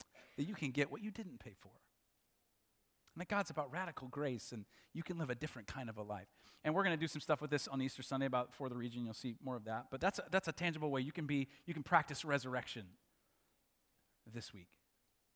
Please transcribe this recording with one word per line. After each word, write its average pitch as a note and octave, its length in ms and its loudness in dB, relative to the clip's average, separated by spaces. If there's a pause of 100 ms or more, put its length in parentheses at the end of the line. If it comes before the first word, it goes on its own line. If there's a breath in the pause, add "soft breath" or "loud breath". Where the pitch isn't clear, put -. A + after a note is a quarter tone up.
(360 soft breath)
that C#3+ 80 2
you G3 100 0
can C#3+ 160 0
get C#3 180 4
what G3+ 140 -6
you G#3+ 80 -2
didn't F#3+ 300 -8
pay G#2+ 180 -14
for. G2 140 -18 (1400)
And E3 80 -6
that F3 60 -4
God's G3+ 240 2
about C#3 220 -2
radical E3+ 340 -4
grace, B2+ 460 -2
and G#2+ 120 -6 (280 soft breath)
you E3 100 -2
can F3 160 -4
live D3+ 100 0
a B2 60 0
different A#2+ 320 -6
kind C3 220 -6
of A2 80 -6
a G#2+ 60 -4
life. G#2 260 -6 (340 soft breath)
And D#3 140 2
we're G3 80 6
gonna F3 120 4
do D#3 120 0
some D3+ 120 -4
stuff D3+ 200 2
with C#3+ 100 -4
this D3 160 2
on C3+ 160 0
Easter C3 220 -2
Sunday C3+ 220 2
about B2+ 280 2
For C3+ 140 -4
the B2 80 -4
Region. A#2+ 280 -2
You'll A2+ 100 -4
see A#2+ 280 -4
more B2+ 140 -2
of G#2+ 80 -8
that. A2+ 260 -2
But B2+ 100 -4
that's F#3 200 2
a, - 100 -6
that's F#3 160 4
a D#3+ 60 2
tangible D#3 400 0
way C3+ 80 4
you C#3 100 0
can D3+ 160 -2
be, C#3 220 2 (180 soft breath)
you E3+ 80 -2
can D3+ 80 -2
practice D3+ 420 6
resurrection B2+ 600 0 (1500)
this A#2 220 -8
week. F2+ 140 -16 (680)